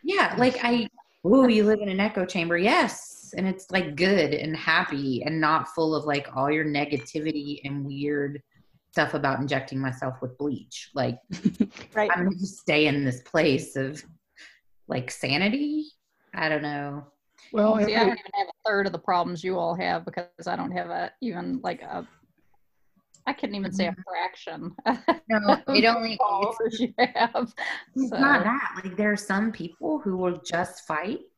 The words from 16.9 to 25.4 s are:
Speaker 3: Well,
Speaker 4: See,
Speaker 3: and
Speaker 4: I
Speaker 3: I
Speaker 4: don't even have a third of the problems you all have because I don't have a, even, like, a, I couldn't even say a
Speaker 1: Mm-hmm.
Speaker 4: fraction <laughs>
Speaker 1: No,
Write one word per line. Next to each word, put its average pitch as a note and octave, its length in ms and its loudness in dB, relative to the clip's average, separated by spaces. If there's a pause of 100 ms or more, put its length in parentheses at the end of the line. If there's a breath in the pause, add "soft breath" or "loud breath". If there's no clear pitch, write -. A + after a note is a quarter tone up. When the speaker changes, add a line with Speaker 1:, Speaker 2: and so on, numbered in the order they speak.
Speaker 3:
Well, A3 260 4
Speaker 4:
See, G#3 140 2
Speaker 3:
and A3 40 2
Speaker 4:
I A#3 40 4
Speaker 3:
I G#3+ 40 6
Speaker 4:
don't A3 140 2
even - 160 -18
have G3 120 0
a - 220 -6
third G3 180 2
of F3 60 -2
the E3 60 -6
problems F3 440 0
you F#3 160 -2
all E3+ 160 0
have F3 300 -2
because F3 220 -8 (200)
I F3+ 80 -2
don't F3+ 160 -6
have F3 180 -4
a, F3 220 -4 (100)
even, F3 420 -4
like, F3+ 180 -6
a, - 260 -10 (1200)
I C4+ 60 -2
couldn't G#3 220 -6
even G3 160 -4
say F#3+ 160 0
a E3+ 40 0
Speaker 1:
Mm-hmm. F#3 160 -10
Speaker 4:
fraction F3 680 -8 (100)
<laughs> B3 440 0
Speaker 1:
No, G#3+ 280 6 (100)